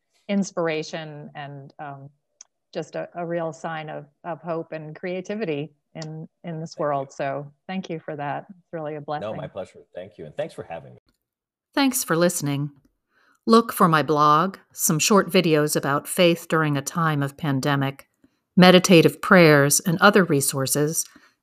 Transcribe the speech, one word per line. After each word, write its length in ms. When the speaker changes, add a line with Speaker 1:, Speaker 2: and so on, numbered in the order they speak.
Speaker 1:
inspiration 1040
and, 440
um, 300
just 240
a, 180
a 100
real 280
sign 360
of, 160
of 180
hope 300
and 240
creativity 760
in, 340
in 180
this 140
Speaker 2:
Thank 60
Speaker 1:
world. 300
Speaker 2:
you. 40
Speaker 1:
So 380
thank 200
you 120
for 160
that. 340
It's 220
really 240
a 40
blessing. 300
Speaker 2:
No, 20
my 140
pleasure. 320
Thank 240
you. 80
And 100
thanks 180
for 100
having 300
me. 60
Speaker 3:
Thanks 300
for 140
listening. 560
Look 260
for 140
my 160
blog, 540
some 260
short 320
videos 460
about 320
faith 400
during 280
a 60
time 400
of 140
pandemic, 720
meditative 680
prayers, 560
and 220
other 240
resources 800